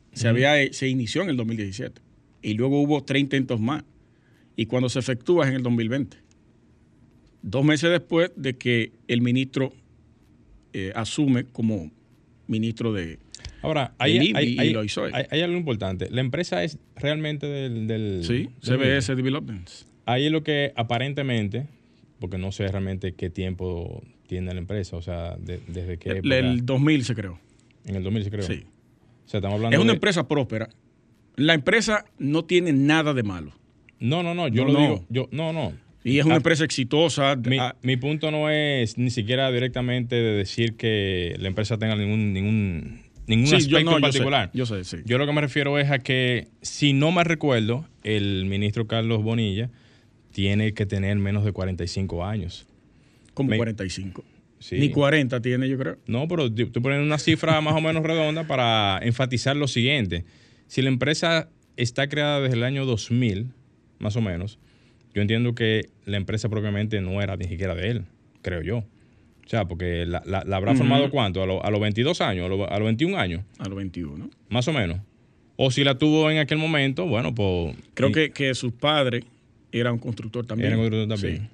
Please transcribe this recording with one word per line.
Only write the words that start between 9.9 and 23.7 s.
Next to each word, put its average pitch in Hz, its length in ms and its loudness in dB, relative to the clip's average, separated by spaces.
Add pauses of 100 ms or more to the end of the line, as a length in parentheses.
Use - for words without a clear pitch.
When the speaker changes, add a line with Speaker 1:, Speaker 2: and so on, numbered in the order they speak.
Speaker 1:
eh, 98 200 -6
asume 120 520 0
como 107 440 -2 (580)
ministro 110 440 -2
de, 85 280 -6 (420)
Speaker 2:
Ahora, 139 380 -2
Speaker 1:
del - 0 -
Speaker 2:
hay, 147 160 4
Speaker 1:
invi 214 200 4
Speaker 2:
hay, 135 200 2
Speaker 1:
y - 40 0
Speaker 2:
hay, 120 120 4
Speaker 1:
lo 110 120 -2
hizo - 220 -4
él. - 80 -6
Speaker 2:
hay, 135 160 -2
hay 156 120 0
algo 175 160 -2
importante. 101 520 -4
La 123 100 -4
empresa 170 460 -2
es 156 120 -8 (200)
realmente 151 500 -4
del, 127 400 -4
del, 107 360 -2
Speaker 1:
Sí, 117 100 -2
Speaker 2:
del 131 180 -2 (100)
Speaker 1:
C 123 140 0
B 135 220 4
S 135 160 -2
Speaker 2:
mismo. - 100 0
Speaker 1:
Developments. 127 640 -6 (180)
Speaker 2:
Ahí 127 200 2
es 156 80 2
lo 156 100 0
que 143 320 -2
aparentemente, 120 920 -2 (520)
porque 92 180 -8
no 95 140 -4
sé 98 160 -4
realmente 95 460 -4
qué 92 160 -6
tiempo 90 760 -6 (240)